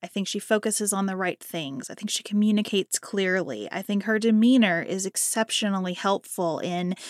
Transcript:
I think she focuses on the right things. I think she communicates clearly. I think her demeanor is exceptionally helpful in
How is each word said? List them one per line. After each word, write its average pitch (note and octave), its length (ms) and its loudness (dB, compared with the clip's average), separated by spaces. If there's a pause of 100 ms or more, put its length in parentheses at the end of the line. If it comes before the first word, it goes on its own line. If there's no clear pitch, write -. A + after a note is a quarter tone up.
I F3+ 40 -10
think F#3+ 220 -4
she G#3+ 100 -6
focuses G#3 540 0
on G3 140 0
the F#3 100 -4
right F3+ 260 -4
things. C#3 480 -8
I - 40 -14
think G#3 160 -10
she - 120 -4
communicates G#3 800 2
clearly. F#3 720 -2
I F#3+ 100 -6
think G3+ 220 -2
her A3 160 2
demeanor A3 600 6
is F#3+ 260 -4
exceptionally G3 880 -2
helpful F#3 640 -2
in F3+ 340 -2 (160)